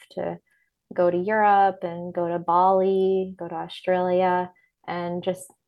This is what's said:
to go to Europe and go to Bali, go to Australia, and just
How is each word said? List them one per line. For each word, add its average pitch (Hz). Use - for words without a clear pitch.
to 175
go 175
to 175
Europe 196
and 175
go 175
to 170
Bali, 190
go 170
to 170
Australia, 180
and 175
just 185